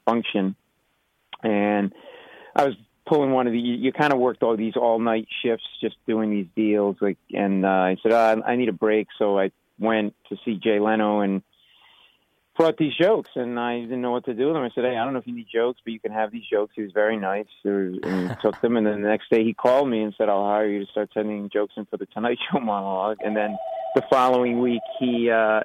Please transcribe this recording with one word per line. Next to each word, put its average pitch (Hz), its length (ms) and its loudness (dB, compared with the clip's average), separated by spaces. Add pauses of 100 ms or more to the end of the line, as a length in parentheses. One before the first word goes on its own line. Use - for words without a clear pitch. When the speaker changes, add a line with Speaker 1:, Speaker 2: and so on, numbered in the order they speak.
Speaker 1:
function. 107 500 0 (840)
And 104 500 0 (640)
I 143 80 4
was 135 100 -2 (320)
pulling 143 260 2
one 127 140 2
of 120 60 0
the, 117 80 0
you, 120 140 -2
you 123 180 -2
kinda 147 240 2
worked 127 260 0
all 117 140 2
these 107 180 -2
all-night 113 540 0 (140)
shifts 117 240 -2 (160)
just 110 140 -4 (100)
doing 110 240 0
these 101 160 -2 (100)
deals. 104 460 2
Like, 101 160 0 (160)
and, 98 320 0
uh, - 20 4
I 92 340 2
said, 110 100 2
"Oh, 113 340 4
I, 117 60 0
I 120 40 0
need 123 140 0
a - 20 -2
break." 107 360 0 (100)
So 101 200 2
I 95 120 2 (280)
went 107 360 0 (160)
to 104 60 -8 (100)
see 117 100 -2
Jay 104 240 0
Leno 107 400 2
and 98 220 0 (1120)
brought 160 220 2
these 147 200 0
jokes, 180 360 2
and 120 260 -4
I 120 200 -2
didn't 120 200 -6
know 123 120 -2
what 123 120 -4
to 131 80 -6
do 117 140 0
with 160 80 0
them. 151 80 -2
I 120 120 -2
said, 123 100 -2
"Hey, 127 120 0
I 113 80 -2
don't 135 80 -4
know 131 60 -4
if 113 80 -10
you 123 80 -8
need 117 180 -12
jokes, 120 320 0
but 117 80 -8
you 110 80 -10
can 104 120 -8
have 107 200 -2
these 113 180 -12
jokes." 104 240 0
He - 60 -10
was 101 120 -8
very 107 260 2
nice, 101 300 -4 (180)
uh, 104 40 0
and 95 680 -2
Speaker 2:
<laughs> - 40 -16
Speaker 1:
took 107 200 2
them. 120 160 2
And 107 80 2
then 104 160 0
the 104 60 0
next 107 200 0
day 113 160 4
he 110 80 0
called 131 380 2
me 113 120 0
and 107 140 -4
said, 107 140 2
"I'll 101 160 2
hire 104 200 2
you 101 200 -2
to - 40 -20
start 107 220 -4
sending 104 380 -4
jokes 104 260 -2
in 110 80 -8
for 104 140 -8
the 98 80 -8
Tonight 120 320 -4 (120)
Show 143 100 0
monologue." 101 600 -2
And 104 140 -2
then 104 220 -2 (360)
the 131 140 2
following 123 520 2
week, 120 200 0 (180)
he, 120 320 0
uh, 110 340 4